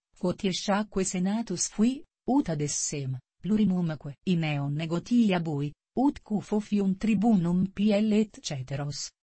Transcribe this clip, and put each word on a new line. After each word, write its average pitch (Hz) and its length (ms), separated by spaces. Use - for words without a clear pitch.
quotiesciaque 190 880
senatus 190 640
fui, 262 340
ut 269 200
ad 147 120
essem, 139 560
plurimumque 180 720
in 170 180
eon 143 300
negotia 175 640
bui, 147 340
ut 277 240
Q 208 180
fofium 202 580
tribunum 190 760
P 208 160
L 208 240
et 214 280
ceteros, 143 680